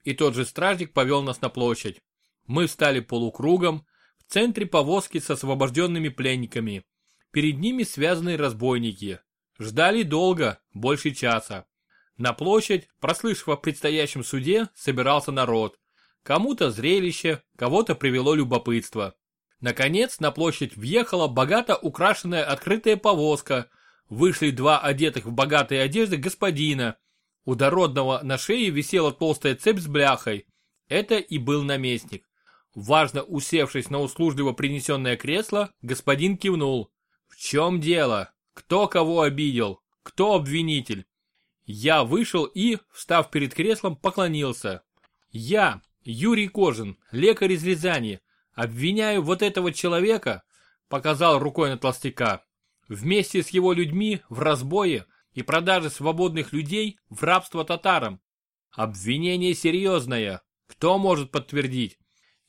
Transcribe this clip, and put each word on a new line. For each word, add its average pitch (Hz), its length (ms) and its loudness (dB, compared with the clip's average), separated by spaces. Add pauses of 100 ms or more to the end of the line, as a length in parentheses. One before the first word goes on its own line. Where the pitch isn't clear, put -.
и 139 120 -4
тот 139 200 2
же 127 100 -2
стражник 175 480 -2
повёл 139 300 2
нас 131 180 -6
на 127 80 -2
площадь. 117 520 -2 (460)
Мы 160 200 0
встали 147 340 0
полукругом 151 840 0 (300)
в - 160 -20
центре 220 320 0
повозки 170 540 2
с 143 100 -6
освобождёнными 139 800 0
пленниками. 120 760 -4 (480)
Перед 147 280 0
ними 240 240 0
связанные 170 540 0
разбойники. 117 840 -2 (380)
Ждали 160 440 2
долго, 160 560 0 (140)
больше 135 380 0
часа. 113 560 -2 (500)
На 120 160 -2
площадь, 190 560 0 (120)
прослышав 170 500 -2
о 143 80 0
предстоящем 151 640 -2
суде, 175 500 0
собирался 139 560 0
народ. 120 480 0 (440)
Кому-то 196 480 0
зрелище, 160 720 -2 (120)
кого-то 165 400 0
привело 135 400 2
любопытство. 117 800 0 (460)
Наконец 139 580 0
на 151 120 0
площадь 151 440 -2
въехала 170 540 0
богато 151 480 2
украшенная 175 760 0
открытая 214 460 0
повозка. 151 720 2 (400)
Вышли 151 440 2
два 139 280 4
одетых 139 460 -2
в 117 60 -8
богатые 139 500 2
одежды 185 340 0
господина. 147 800 -2 (480)
У 127 100 -2
дородного 135 680 2
на 131 160 -2
шее 220 320 0
висела 147 420 0
толстая 151 420 0
цепь 202 260 0
с 165 60 -8
бляхой. 139 600 0 (420)
Это 208 300 0
и 165 180 -4
был 143 260 0
наместник. 131 600 -4 (500)
Важно 139 480 2
усевшись 143 680 -2
на 143 80 -2
услужливо 143 540 0
принесённое 135 640 -2
кресло, 185 560 -4 (100)
господин 143 540 0
кивнул. 143 560 -2 (340)
«В - 100 -20
чём 165 440 0
дело? 147 520 0 (220)
Кто 196 320 0
кого 170 360 2
обидел? 139 580 0 (240)
Кто 208 300 2
обвинитель?» 147 720 -2 (580)
Я 127 400 2
вышел 165 400 0
и, 214 340 0 (140)
встав - 380 0
перед 143 240 -2
креслом, 196 420 -2
поклонился. 147 840 -4 (500)
«Я, 123 480 0 (240)
Юрий 202 420 0
Кожин, 120 520 0 (120)
лекарь 190 440 2
из 160 100 -2
Рязани, 156 560 -2 (320)
обвиняю 175 720 -2
вот 180 200 -2
этого 190 300 0
человека», 180 720 0 (440)
показал 147 520 2
рукой 143 300 0
на 127 80 -4
толстяка, 123 640 -2 (420)
«вместе 175 560 -2
с - 60 -10
его 185 240 2
людьми 175 560 -2
в 117 100 -12
разбое 147 680 0 (260)
и 127 100 -8
продаже 170 480 0
свободных 160 640 -2
людей 190 560 -4
в - 160 -10
рабство 175 400 0
татарам. 160 560 -2 (500)
Обвинение 143 840 -2
серьёзное. 151 880 0 (260)
Кто 180 300 2
может 175 340 0
подтвердить?» 127 680 -4 (500)